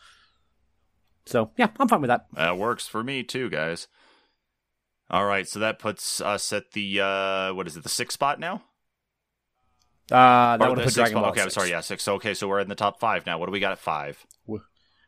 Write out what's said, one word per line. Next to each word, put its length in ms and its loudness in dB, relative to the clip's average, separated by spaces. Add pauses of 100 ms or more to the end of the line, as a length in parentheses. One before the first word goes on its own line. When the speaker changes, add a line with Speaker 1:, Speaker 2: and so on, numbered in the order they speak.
(1300)
Speaker 1:
So, 320 0
yeah, 120 4 (100)
I'm 80 2
fine 140 2
with 80 0
that. 240 0
Speaker 2:
That 240 0
works 300 -2
for 160 -6
me 200 -6
too, 260 -6
guys. 380 -4 (1200)
All 160 0
right, 220 0
so 120 -8
that 200 -2
puts 400 -6
us 320 -4
at 200 -6
the, 300 -4
uh, 520 0
what 140 -6
is 100 -12
it, 60 -14
the 60 -8
sixth 260 -4
spot 240 -2
now? 240 -8 (1500)
Speaker 1:
Uh, 460 8
that 40 2
Speaker 2:
Or 80 6
Speaker 1:
would 100 0
Speaker 2:
the 40 0
Speaker 1:
put 100 2
Speaker 2:
sixth 20 -2
Speaker 1:
Dragon 180 2
Speaker 2:
spot. 100 0
Speaker 1:
Ball 80 2
Speaker 2:
Okay, 100 0
I'm 60 2
Speaker 1:
six. 80 -8
Speaker 2:
sorry, 140 0
yeah, 120 -2
six. 220 -8
So, 120 0
okay, 180 -2
so 140 -4
we're 120 0
in 100 -4
the 60 -8
top 240 -2
five 260 -2
now. 140 -4
What 80 -6
do 40 -6
we 80 -2
got 120 0
at 80 -8
five? 440 -6 (240)
Speaker 1:
W-, 160 -10 (440)